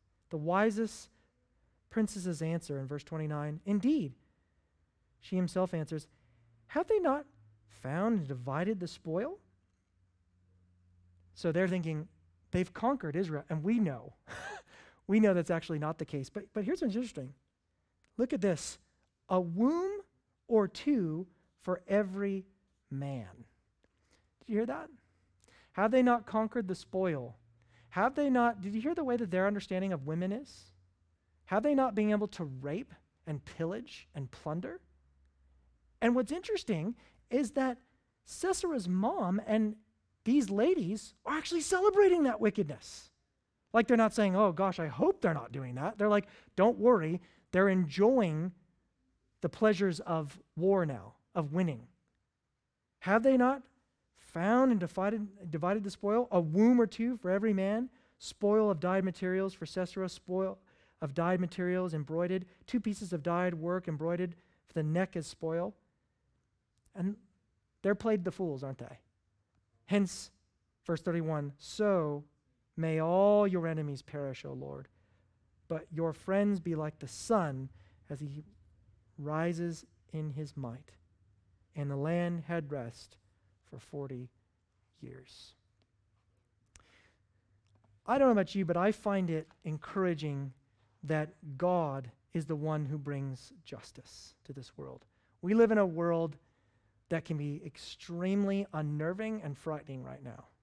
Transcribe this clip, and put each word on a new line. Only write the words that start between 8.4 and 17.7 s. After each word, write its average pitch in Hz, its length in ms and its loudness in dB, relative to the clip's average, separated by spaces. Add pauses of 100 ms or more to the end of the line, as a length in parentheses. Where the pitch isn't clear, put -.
the 175 80 -8
spoil?" 226 500 -6 (2000)
So 170 180 -2
they're 180 160 2
thinking, 165 400 -4 (420)
"They've 180 240 0
conquered 226 400 -2
Israel," 160 340 -2
and 156 140 -4
we 226 160 2
know. 143 360 -2 (120)
<laughs> - 80 -16 (760)
We 214 120 4
know 202 140 6
that's 175 180 0
actually 165 260 -4
not 151 200 -4
the 160 60 -4
case. 139 240 -6
But, 208 240 -14
but 208 120 -4
here's 330 180 -2
what's 214 140 0
interesting. 151 360 -8 (840)